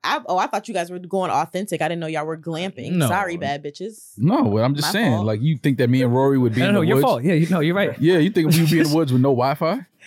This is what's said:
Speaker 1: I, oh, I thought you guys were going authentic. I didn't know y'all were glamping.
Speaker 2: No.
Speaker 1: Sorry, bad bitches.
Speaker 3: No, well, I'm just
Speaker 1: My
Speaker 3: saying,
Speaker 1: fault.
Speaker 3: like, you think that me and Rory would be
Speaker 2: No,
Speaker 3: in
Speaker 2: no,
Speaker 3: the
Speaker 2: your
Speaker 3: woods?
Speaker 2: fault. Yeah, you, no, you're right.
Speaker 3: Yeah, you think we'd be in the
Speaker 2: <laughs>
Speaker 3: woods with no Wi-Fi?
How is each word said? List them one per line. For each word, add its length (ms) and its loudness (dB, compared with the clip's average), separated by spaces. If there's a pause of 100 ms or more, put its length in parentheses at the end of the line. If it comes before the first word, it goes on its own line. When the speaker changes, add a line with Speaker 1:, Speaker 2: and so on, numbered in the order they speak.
Speaker 1:
I, 220 -2
oh, 140 -2
I 80 0
thought 220 -6
you 40 -12
guys 180 -4
were 80 -12
going 320 -4
authentic. 520 -4
I 60 -2
didn't 120 -4
know 60 -6
y'all 180 -6
were 140 -8
glamping. 540 -8
Speaker 2:
No. 160 0
Speaker 1:
Sorry, 280 -2
bad 260 -6
bitches. 540 -14
Speaker 3:
No, 280 2
well, 200 2
I'm 100 0
just 140 -2
Speaker 1:
My 40 -2
Speaker 3:
saying, 240 0
Speaker 1:
fault. 100 -2
Speaker 3:
like, 160 -2
you 160 0
think 180 0
that 140 2
me 100 2
and 140 2
Rory 240 2
would 160 2
be 80 0
Speaker 2:
No, 60 2
Speaker 3:
in 60 2
Speaker 2:
no, 60 4
Speaker 3:
the 60 2
Speaker 2:
your 100 2
Speaker 3:
woods? 80 4
Speaker 2:
fault. 200 0
Yeah, 100 2
you, 160 2
no, 100 2
you're 140 0
right. 260 -2
Speaker 3:
Yeah, 160 4
you 140 4
think 200 0
we'd 200 4
be 100 2
in 80 2
the 60 0
Speaker 2:
<laughs> 20 2
Speaker 3:
woods 160 2
with 80 4
no 80 4
Wi-Fi? 560 0 (220)